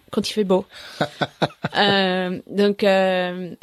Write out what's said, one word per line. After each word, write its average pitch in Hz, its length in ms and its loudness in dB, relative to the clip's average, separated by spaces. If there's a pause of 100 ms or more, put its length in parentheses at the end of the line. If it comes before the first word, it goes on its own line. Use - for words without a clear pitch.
(100)
quand - 180 -2
il - 40 -8
fait 214 120 0
beau. 185 200 2 (360)
<laughs> 160 40 0 (760)
Euh, 185 600 0 (120)
donc, 202 340 0
euh, 185 800 2